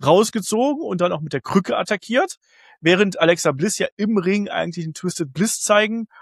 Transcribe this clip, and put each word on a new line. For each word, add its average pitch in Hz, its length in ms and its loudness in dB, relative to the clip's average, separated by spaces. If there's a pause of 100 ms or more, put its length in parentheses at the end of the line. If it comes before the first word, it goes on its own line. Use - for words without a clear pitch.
rausgezogen 220 800 2
und 196 160 -4
dann 175 100 2
auch 165 100 -6
mit 151 120 -10
der 139 80 -2
Krücke 196 360 0
attackiert, 220 600 -2 (440)
während 180 400 2
Alexa 165 300 2
Bliss 147 280 -2
ja - 180 -2
im 214 200 0
Ring 196 320 0
eigentlich 170 360 -4
einen 160 100 -8
Twisted 170 380 -6
Bliss 202 280 -2
zeigen 214 460 0 (160)